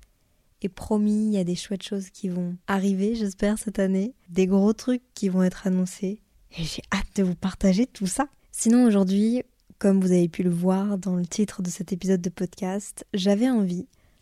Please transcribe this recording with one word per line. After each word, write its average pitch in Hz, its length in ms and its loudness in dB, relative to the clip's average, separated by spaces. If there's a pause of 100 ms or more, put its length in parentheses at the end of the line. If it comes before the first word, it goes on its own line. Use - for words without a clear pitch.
(600)
Et 202 80 -4
promis, 214 600 0
il 214 40 0
y 202 60 2
a 185 60 0
des 175 120 -2
chouettes - 280 -8
choses 196 260 -8
qui - 180 -8
vont 180 380 -4
arriver, 196 480 0
j'espère, 208 440 -2
cette - 200 -6
année. 190 360 0 (140)
Des 185 180 2
gros 196 280 4
trucs 247 300 -4 (100)
qui 196 160 -2
vont 185 140 2
être 185 220 -2
annoncés. 185 540 -2 (380)
Et 165 40 -6
j'ai - 200 -8 (100)
hâte 196 240 -4
de 202 60 2
vous 180 140 0
partager 190 500 2
tout - 200 -6
ça. 269 220 -2 (240)
Sinon 240 320 4
aujourd'hui, 208 600 2 (360)
comme 196 200 4
vous 185 120 4
avez 175 160 4
pu 180 160 -4
le 180 60 2
voir 185 480 0
dans 180 180 -2
le 175 100 -2
titre - 340 -4
de 180 80 -4
cet 175 240 -8
épisode 185 300 0
de 185 80 -4
podcast, 185 840 -8
j'avais 202 380 2
envie 190 380 -2 (340)